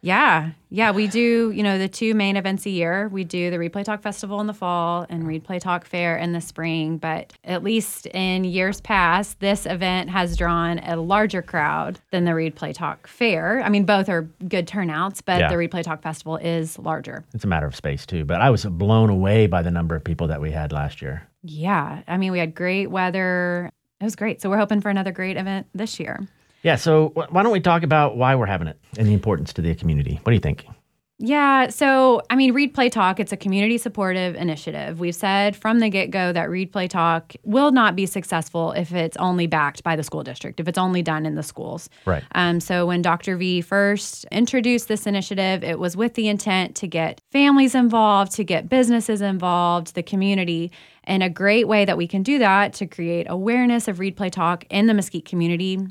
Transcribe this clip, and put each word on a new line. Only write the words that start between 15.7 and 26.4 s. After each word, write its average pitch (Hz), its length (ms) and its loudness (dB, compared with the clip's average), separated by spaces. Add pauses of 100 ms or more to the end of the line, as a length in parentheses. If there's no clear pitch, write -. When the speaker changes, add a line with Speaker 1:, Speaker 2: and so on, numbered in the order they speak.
Speaker 1:
Play 175 100 -4
Talk 160 200 -6
Festival 160 340 -8
is 165 420 -4
larger. 160 460 -8 (100)
Speaker 2:
It's 117 100 -6
a 107 40 0
matter 80 180 0
of 67 80 -6
space, 71 320 -6
too. 82 200 -4
But 87 160 0
I 143 80 6
was 107 160 2
blown 104 440 4
away 101 380 4
by 85 140 2
the 87 100 0
number 85 240 0
of 76 80 -6
people 85 240 -2
that 76 120 -4
we 76 120 -4
had 76 180 -4
last 73 320 -6
year. 73 240 -10 (160)
Speaker 1:
Yeah. 156 640 -4
I 180 120 -4
mean, 190 120 -2
we 180 80 -2
had 165 160 -4
great 180 340 -2
weather. 180 800 -2 (320)
It 196 40 -6
was 214 100 -4
great. 208 280 -6
So 202 80 -4
we're 202 80 2
hoping 208 240 2
for 208 80 -2
another 190 220 -2
great 185 260 -6
event 190 360 -6
this 214 240 -8
year. - 300 -10 (360)